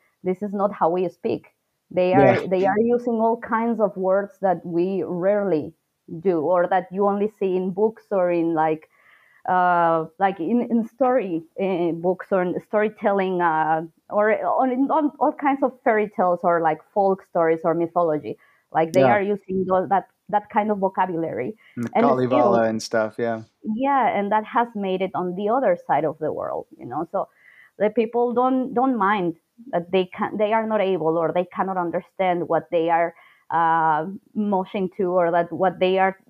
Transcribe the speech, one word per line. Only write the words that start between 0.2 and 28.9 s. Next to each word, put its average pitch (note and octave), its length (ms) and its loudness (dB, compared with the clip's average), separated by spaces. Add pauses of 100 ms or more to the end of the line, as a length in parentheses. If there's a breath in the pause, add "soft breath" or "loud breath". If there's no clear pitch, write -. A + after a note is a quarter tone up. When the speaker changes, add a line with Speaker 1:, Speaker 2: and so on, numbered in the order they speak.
Speaker 1:
this F#3 180 -2
is G3+ 120 -6
not G3+ 200 0
how F3 160 2
we F3+ 200 0
speak." - 380 -6 (420)
They F3+ 240 2
are, A#2+ 260 6
Speaker 2:
Yeah. - 80 -6
Speaker 1:
they F#3 180 0
are G3 140 2
using A#3+ 400 0
all A3+ 180 2
kinds A3+ 420 -4
of G#3 180 0
words F#3+ 440 0
that F#3 240 0
we F3 380 -2
rarely F3 720 -2 (460)
do, E3+ 220 0
or F3 260 2
that F3+ 240 0
you G3 160 0
only G3+ 200 0 (120)
see F#3+ 160 0
in F#3 160 -2
books G#3+ 400 -2
or F3+ 200 2
in, E3+ 220 0
like, D#3+ 360 -2 (600 soft breath)
uh, E3+ 560 2 (140)
like, F#3+ 200 0
in, G#3 300 0
in A#3 180 0
story, G#3+ 560 -2 (160)
uh, F3+ 340 -2
books F3+ 380 -4
or F#3 120 2
in F3+ 180 -4
storytelling, G3+ 800 -2
uh, D#3+ 400 0 (280)
or G#3 220 2 (140)
on, B3 460 0
on D4 280 0
all D4 140 0
kinds C#4 300 -2
of B3+ 100 -2 (100)
fairy G#3+ 320 0
tales F3+ 280 2
or, E3+ 180 2
like, D#3 180 0 (140)
folk G3 360 0
stories E3 360 2
or E3 80 2
mythology. D#3+ 640 -2 (340 soft breath)
Like, D#3+ 220 0
they C#3+ 80 6
Speaker 2:
Yeah. C3 140 6
Speaker 1:
are G3+ 60 2
using F#3+ 460 -4
those, F#3 220 0
that, F#3 180 0 (220)
that G3+ 200 -2
kind G#3+ 220 0
of G#3 60 0
vocabulary. F#3 800 -2 (180 soft breath)
Speaker 2:
And A#2 200 -6
Speaker 1:
And - 100 4
Speaker 2:
Kalevala B2 520 2
Speaker 1:
still A2+ 120 2
Speaker 2:
and A2 120 -2
stuff, A2 360 -2
yeah. A2+ 240 -2 (220)
Speaker 1:
Yeah, B3+ 440 0 (100)
and G3+ 140 -2
that G#3+ 140 0
has A#3+ 300 0
made F#3+ 260 -2
it F#3+ 120 -4
on F3+ 220 -4
the G#3 140 -4
other C4+ 280 2 (100)
side D#3 180 0
of D3+ 140 -2
the D3+ 120 -4
world, D#2+ 360 -8 (100)
you - 80 -16
know? D3+ 260 -6
So F#3+ 160 -4 (500 soft breath)
the G#3 120 0
people A#3 440 0
don't, B3+ 400 0
don't B3+ 240 2